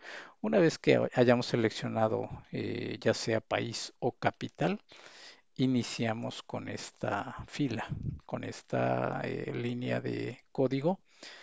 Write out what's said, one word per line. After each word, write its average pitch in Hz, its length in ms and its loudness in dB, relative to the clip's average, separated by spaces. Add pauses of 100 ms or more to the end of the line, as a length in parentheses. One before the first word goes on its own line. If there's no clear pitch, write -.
(420)
una 220 160 2
vez 165 220 6
que 120 340 6
hayamos 120 320 6
seleccionado, 110 840 0 (220)
eh, 110 480 -4
ya 110 140 4
sea 110 280 0
país 113 580 -4
o 123 140 0
capital, 151 680 -2 (760)
iniciamos 120 840 0
con 110 240 -8
esta - 800 -4
fila, 117 400 -2 (380)
con - 180 -6
esta, 127 800 0
eh, - 300 -4
línea 123 480 -2
de 120 500 -6
código. 135 480 0 (440)